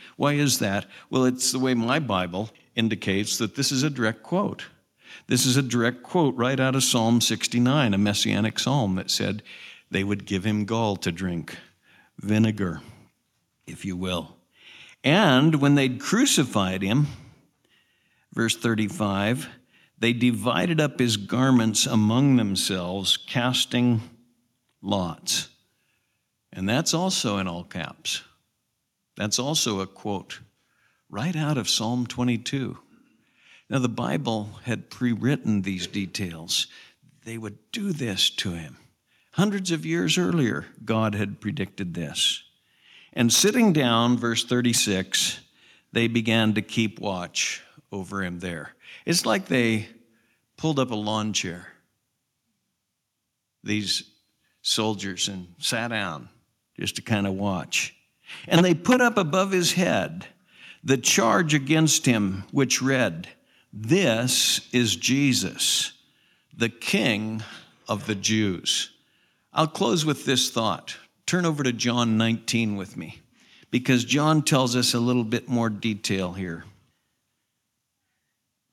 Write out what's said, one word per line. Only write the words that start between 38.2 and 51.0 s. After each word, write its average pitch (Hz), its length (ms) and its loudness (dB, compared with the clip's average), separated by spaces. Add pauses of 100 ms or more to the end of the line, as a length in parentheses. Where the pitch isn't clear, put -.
to - 220 -6
him. 80 260 -10 (540)
Hundreds 196 400 0
of 156 160 -4
years 170 320 0
earlier, 160 480 2 (180)
God 110 300 0
had 101 260 -4
predicted 92 540 -6
this. - 480 -2 (680)
And 120 220 2
sitting 214 400 4
down, 120 440 4
verse 117 280 -2
thirty-six, 117 960 0 (500)
they 117 160 2
began 113 460 2
to 107 80 -2
keep 107 380 -2
watch - 640 -6 (280)
over 95 320 -6
him 90 160 -6
there. 85 360 -10 (300)
It's 170 200 0
like 202 220 0
they 113 400 0 (680)
pulled 156 240 0
up 127 120 0
a 113 40 -4
lawn 107 380 -2